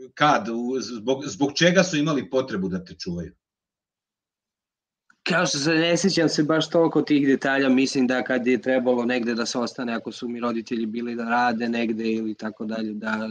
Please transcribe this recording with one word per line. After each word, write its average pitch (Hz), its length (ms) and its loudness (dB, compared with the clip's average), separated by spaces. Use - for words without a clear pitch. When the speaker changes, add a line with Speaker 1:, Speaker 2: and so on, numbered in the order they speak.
Speaker 1:
kad? 127 360 2
U, 120 300 -2
zbog, 120 460 -4
zbog 139 280 -2
čega 180 300 4
su 156 140 -2
imali 131 320 -2
potrebu 113 400 -2
da 90 140 -6
te - 120 -18
čuvaju? 85 400 -10
Speaker 2:
Kao 175 220 2
što 151 120 -2
se 151 160 0
ne 170 240 4
sećam 165 320 4
se 156 140 0
baš 156 260 0
toliko 160 320 4
tih 147 260 4
detalja, 135 420 2
mislim 131 380 4
da 127 160 2
kad 123 240 0
je 127 140 4
trebalo 123 440 2
negde 120 300 0
da 117 100 -2
se 123 140 -4
ostane, 120 340 -4
ako 113 180 -6
su 120 180 -10
mi 120 100 -8
roditelji 113 460 -4
bili 117 300 -6
da 117 80 -6
rade 120 460 0
negde 113 420 -2
ili 110 240 -4
tako 110 300 -10
dalje, 110 280 -6
da 110 380 -6